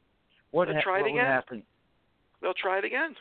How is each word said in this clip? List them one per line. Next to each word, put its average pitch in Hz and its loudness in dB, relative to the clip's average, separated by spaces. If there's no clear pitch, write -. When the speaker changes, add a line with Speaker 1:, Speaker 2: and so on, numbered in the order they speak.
Speaker 1:
What 170 2
Speaker 2:
They'll 156 0
Speaker 1:
ha-, 151 2
Speaker 2:
try 190 0
it 202 2
Speaker 1:
what - -2
would 151 0
Speaker 2:
again. 247 2
Speaker 1:
happen? 127 -2
Speaker 2:
They'll 180 0
try 190 0
it 196 -2
again. 262 -4